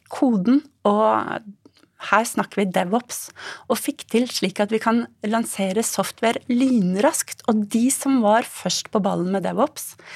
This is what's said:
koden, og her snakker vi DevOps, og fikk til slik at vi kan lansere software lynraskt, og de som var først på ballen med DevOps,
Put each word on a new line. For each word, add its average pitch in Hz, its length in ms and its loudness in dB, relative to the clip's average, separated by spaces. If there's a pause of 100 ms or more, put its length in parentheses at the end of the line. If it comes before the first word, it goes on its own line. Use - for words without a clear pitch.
koden, 240 540 2 (240)
og 214 560 0 (640)
her 214 160 4
snakker - 380 -2
vi 185 100 -2
DevOps, 185 560 -4 (400)
og 226 80 -2
fikk - 320 -8
til 240 160 2
slik - 380 -4
at 208 80 -4
vi 220 80 0
kan 226 260 0 (160)
lansere 214 640 -2
software - 640 -2
lynraskt, 240 960 2
og 214 220 2
de 240 220 2
som 269 320 0
var 214 260 6
først - 400 -6
på 214 140 0
ballen 180 260 0
med 190 160 -2
DevOps, 190 500 -4 (200)